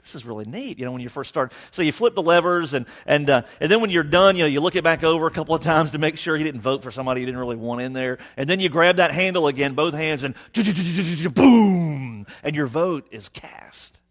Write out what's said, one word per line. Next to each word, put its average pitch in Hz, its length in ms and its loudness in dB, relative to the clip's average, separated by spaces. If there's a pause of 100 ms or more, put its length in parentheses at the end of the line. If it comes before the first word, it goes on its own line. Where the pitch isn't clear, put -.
this - 140 -20
is 120 100 -18
really 107 200 -12
neat," 202 340 -12
you 127 60 -8
know, 123 80 -8
when 127 100 -10
you 123 60 -12
first 131 200 -12
start. 131 240 -4 (200)
So 180 100 -4
you 156 80 2
flip 233 240 4
the 190 80 -2
levers, 170 500 2
and, 127 140 -4 (180)
and, 147 240 2
uh, 131 140 4 (180)
and 151 100 0
then 220 100 4
when 220 100 -2
you're 170 140 2
done, 180 320 4
you 175 80 2
know, 151 40 2
you 143 120 0
look 170 160 -2
it 165 80 -2
back 160 180 2
over 165 240 2
a 160 60 0
couple 160 240 -2
of 156 60 -4
times 156 280 2
to 151 80 -8
make 156 180 -2
sure 160 200 -2
you 151 80 -2
didn't 139 160 -6
vote 131 240 -2
for 123 80 -12
somebody 127 280 -4
you 123 60 -6
didn't 127 140 -8
really 120 160 -6
want 117 240 -6
in 131 140 -8
there. 131 240 -4 (180)
And 139 120 -4
then 190 120 0
you 185 80 0
grab 170 280 4
that 175 140 4
handle 180 380 0
again, 139 260 -2
both 156 180 0
hands, 151 300 -4
and 135 140 -8 (180)
<laughs> 175 800 -2
boom, 170 920 4 (180)
and 151 100 -4
your 147 120 -2
vote 156 440 -4
is 107 180 -18
cast. - 680 -20 (120)